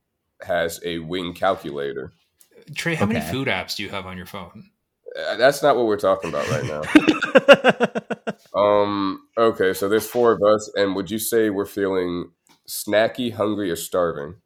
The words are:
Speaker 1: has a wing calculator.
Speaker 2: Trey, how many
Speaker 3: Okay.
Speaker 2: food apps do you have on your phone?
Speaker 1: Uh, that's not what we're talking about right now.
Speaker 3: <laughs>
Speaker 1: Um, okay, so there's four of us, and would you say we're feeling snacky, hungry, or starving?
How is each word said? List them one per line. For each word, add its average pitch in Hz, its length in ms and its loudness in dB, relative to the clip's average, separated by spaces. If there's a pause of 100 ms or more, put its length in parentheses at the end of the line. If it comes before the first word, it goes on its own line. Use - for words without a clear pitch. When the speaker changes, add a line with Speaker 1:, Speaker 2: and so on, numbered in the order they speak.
(400)
Speaker 1:
has 85 420 -4
a 85 180 -6
wing 87 340 -6
calculator. 71 760 -4 (640)
Speaker 2:
Trey, 170 200 -4
how 160 100 0
many 220 160 0
Speaker 3:
Okay. - 100 -8
Speaker 2:
food 135 180 -4
apps 92 280 -4
do 104 60 -8
you 92 80 -8
have 95 160 -8
on 92 100 -12
your 90 100 -12
phone? - 440 -16 (460)
Speaker 1:
Uh, 80 200 -6
that's 135 260 2
not 139 140 4
what 120 100 2
we're 104 100 2
talking 95 340 0
about 71 180 -4
right 73 160 -2
now. 76 220 -6
Speaker 3:
<laughs> - 1040 4 (640)
Speaker 1:
Um, 101 720 2 (100)
okay, 104 380 2
so 98 140 -2
there's 107 200 2
four 120 220 4
of 95 120 0
us, 104 340 2
and 98 180 0
would 92 160 -4
you 110 80 -4
say 110 320 2
we're 98 160 -2
feeling 90 640 -2 (380)
snacky, 110 640 -2
hungry, 104 360 -2
or 82 60 -2
starving? 82 720 -4